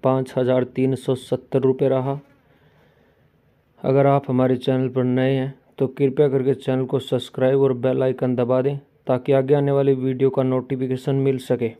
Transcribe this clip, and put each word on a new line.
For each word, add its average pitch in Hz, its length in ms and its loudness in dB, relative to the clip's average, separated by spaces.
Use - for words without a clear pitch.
पाँच 131 340 0
हज़ार 127 280 2
तीन 131 300 -2
सौ 127 200 -2
सत्तर 131 460 -4
रुपये 131 280 2
रहा। 131 300 -2
अगर 139 260 2
आप 139 220 2
हमारे 127 280 2
चैनल 131 320 -2
पर 127 160 -2
नए 131 280 0
हैं 135 200 -4
तो 135 120 0
कृपया 143 400 2
करके 131 260 0
चैनल 131 300 -2
को 131 160 -2
सब्सक्राइब 131 600 0
और 131 140 2
बेल 131 280 0
आइकन 127 320 0
दबा 127 260 0
दें 139 160 -2
ताकि 127 260 0
आगे 135 200 2
आने 143 180 2
वाली 139 240 2
वीडियो 131 340 0
का 131 140 -2
नोटिफिकेशन 131 760 -2
मिल 135 220 0
सके। 120 400 -2